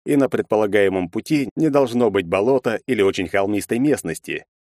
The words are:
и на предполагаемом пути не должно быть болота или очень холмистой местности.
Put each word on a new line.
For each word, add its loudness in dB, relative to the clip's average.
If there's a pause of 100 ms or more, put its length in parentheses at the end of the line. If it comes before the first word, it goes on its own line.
и 2
на 2
предполагаемом 0
пути -4
не 0
должно 2
быть 0
болота 0
или 0
очень 0
холмистой -2
местности. -4 (320)